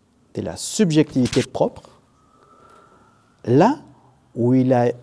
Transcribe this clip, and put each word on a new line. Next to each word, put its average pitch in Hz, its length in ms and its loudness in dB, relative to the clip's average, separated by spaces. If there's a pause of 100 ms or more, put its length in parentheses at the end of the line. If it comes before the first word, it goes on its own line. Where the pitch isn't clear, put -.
(360)
de 107 60 -8
la 87 140 -10
subjectivité 151 880 0
propre, - 480 -6 (1600)
là 185 340 2 (560)
où 120 180 0
il 131 200 2
a 120 180 2 (120)